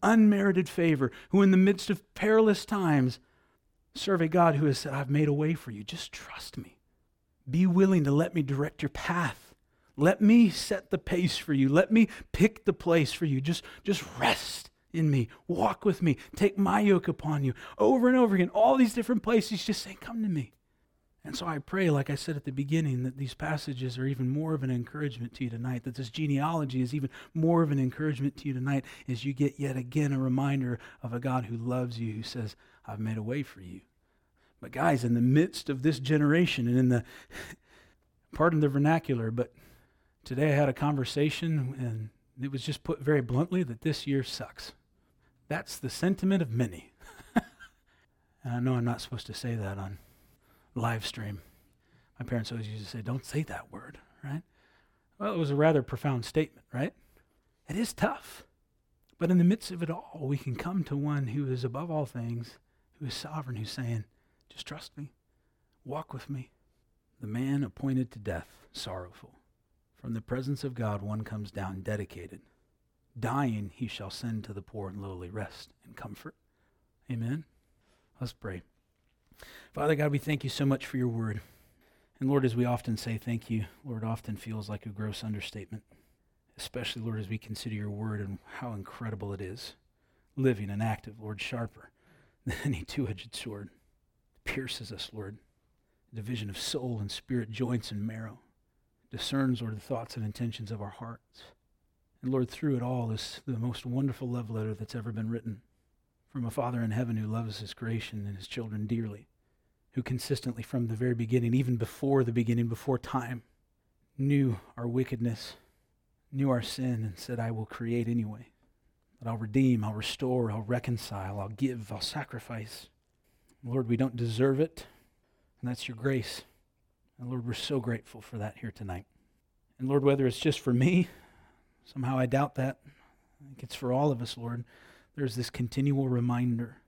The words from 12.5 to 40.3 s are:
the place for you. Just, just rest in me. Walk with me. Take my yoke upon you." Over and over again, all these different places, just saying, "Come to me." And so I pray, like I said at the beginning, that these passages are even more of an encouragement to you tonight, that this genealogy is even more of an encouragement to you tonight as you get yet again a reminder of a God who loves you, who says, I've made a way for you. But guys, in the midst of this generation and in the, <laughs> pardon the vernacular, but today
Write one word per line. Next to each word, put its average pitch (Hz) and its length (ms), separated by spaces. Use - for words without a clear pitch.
the 202 80
place 165 400
for - 120
you. 135 160
Just, 165 220
just 196 220
rest - 520
in 160 180
me. 127 180
Walk 185 380
with 196 180
me. 165 140
Take 196 240
my 196 220
yoke 196 280
upon 151 360
you." 127 100
Over 247 300
and 254 80
over 233 180
again, 180 160
all 247 260
these 247 180
different 240 280
places, 220 420
just - 180
saying, 190 180
"Come 233 220
to 214 60
me." 151 240
And 151 100
so - 80
I 165 140
pray, 180 320
like 139 180
I 147 60
said 151 220
at 139 80
the 147 80
beginning, 139 500
that 131 140
these 135 180
passages 135 640
are 131 80
even 127 220
more 156 260
of 143 80
an 131 80
encouragement 120 640
to 135 100
you 120 60
tonight, 120 320
that 123 140
this 135 120
genealogy 143 720
is 127 140
even 139 160
more 165 300
of 147 80
an 139 80
encouragement 139 560
to - 120
you 135 60
tonight 131 300
as 120 160
you 139 80
get 139 260
yet 135 180
again 139 360
a 135 80
reminder 131 580
of 117 100
a 120 60
God 127 280
who 117 100
loves 120 420
you, 113 140
who 110 100
says, 113 320
I've 107 140
made 110 160
a 110 60
way 127 200
for - 180
you. 90 200
But - 120
guys, 143 320
in 120 100
the 120 60
midst 139 480
of 135 140
this 147 160
generation 147 720
and 123 100
in 127 100
the, 123 160
<laughs> - 680
pardon 160 260
the 151 80
vernacular, 139 600
but 120 220
today 143 280